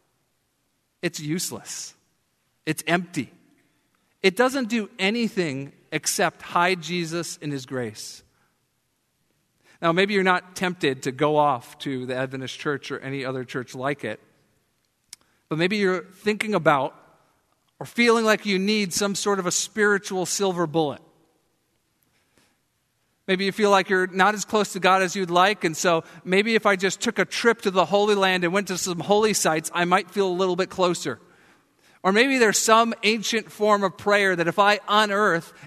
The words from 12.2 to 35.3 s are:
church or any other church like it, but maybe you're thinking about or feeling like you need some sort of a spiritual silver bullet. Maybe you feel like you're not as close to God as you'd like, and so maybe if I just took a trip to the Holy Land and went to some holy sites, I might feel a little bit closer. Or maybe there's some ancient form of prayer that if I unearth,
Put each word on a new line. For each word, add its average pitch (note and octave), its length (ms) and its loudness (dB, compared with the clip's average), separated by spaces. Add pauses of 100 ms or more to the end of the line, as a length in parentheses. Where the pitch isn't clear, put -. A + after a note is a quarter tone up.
church C#3+ 320 -6
or C3 80 -8
any C3+ 240 -8
other C3 220 -6
church B2+ 280 -10
like C3+ 300 -6
it, G#2+ 160 -8 (1300)
but D#3 100 -6
maybe F#3 200 0
you're F#3 260 0
thinking G#3 500 -4
about D3 420 0 (840)
or C#3 60 -12
feeling A#3 400 2
like G#3+ 200 2
you G3 140 0
need G3+ 340 0
some G3+ 220 -2
sort G3+ 240 -2
of F3+ 60 -6
a F3 60 -2
spiritual G3+ 720 -2
silver F3+ 420 -2
bullet. D3 340 -2 (2250)
Maybe F#3+ 200 0
you F#3+ 80 -2
feel G#3 160 2
like F#3+ 200 4
you're F#3 180 2
not F#3+ 260 2
as G3+ 100 -8
close G#3 300 -2
to F#3 80 -6
God F#3+ 200 4
as F3+ 140 -2
you'd F#3 140 -4
like, F#3 340 4
and D#3+ 140 -2
so E3 260 2 (220)
maybe G#3 300 2
if G#3+ 100 0
I G3+ 100 4
just F#3 240 -2
took - 180 -4
a F#3+ 60 0
trip - 380 0
to G3+ 100 0
the F3+ 140 4
Holy G3+ 300 2
Land F#3 280 2
and E3+ 80 0
went G3 160 0
to F#3 100 -4
some F3 220 -4
holy G#3 340 2
sites, D#3+ 400 0
I F3 120 0
might F#3 260 0
feel G3 160 0
a F3+ 60 -2
little F3+ 240 0
bit F#3 120 -2
closer. E3+ 520 -2 (840)
Or F#3 80 4
maybe C4 260 4
there's A3 220 4
some A3+ 340 4 (100)
ancient G#3+ 460 -2
form G#3 360 2
of F3 120 -4
prayer G3+ 380 2
that E3+ 140 0
if E3 100 0
I G3+ 300 4
unearth, G3+ 640 2 (140)